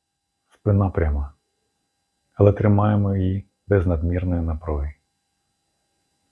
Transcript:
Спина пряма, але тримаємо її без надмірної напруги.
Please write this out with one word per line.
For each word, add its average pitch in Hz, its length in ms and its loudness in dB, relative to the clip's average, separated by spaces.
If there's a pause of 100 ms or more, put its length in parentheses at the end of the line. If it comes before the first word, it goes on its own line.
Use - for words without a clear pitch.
(540)
Спина 101 360 0
пряма, 73 440 -2 (1000)
але 101 200 6
тримаємо 101 640 0
її 95 300 -2 (220)
без 95 200 2
надмірної 87 540 -2
напруги. 76 520 -6 (1400)